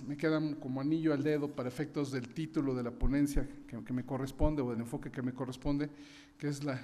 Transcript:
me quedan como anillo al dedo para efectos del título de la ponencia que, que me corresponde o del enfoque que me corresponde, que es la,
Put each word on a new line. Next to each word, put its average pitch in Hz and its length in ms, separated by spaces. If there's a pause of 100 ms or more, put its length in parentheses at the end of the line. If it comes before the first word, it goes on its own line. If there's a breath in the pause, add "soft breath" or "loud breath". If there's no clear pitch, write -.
me 143 80
quedan 156 400
como 135 240
anillo 156 320
al 139 100
dedo 147 320
para 123 140
efectos 143 420
del 123 240
título 156 400
de 123 100
la 117 80
ponencia 139 540 (220)
que, 113 160
que 127 100
me 123 120
corresponde 139 560
o 123 100
del 113 80
enfoque 123 320
que 135 100
me 123 120
corresponde, 143 560 (480 loud breath)
que 147 100
es 143 160
la, 127 200